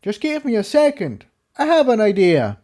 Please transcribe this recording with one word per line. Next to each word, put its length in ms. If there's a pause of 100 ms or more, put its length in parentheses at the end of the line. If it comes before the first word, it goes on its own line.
Just 180
give 240
me 120
a 80
second. 600 (320)
I 100
have 220
an 120
idea. 640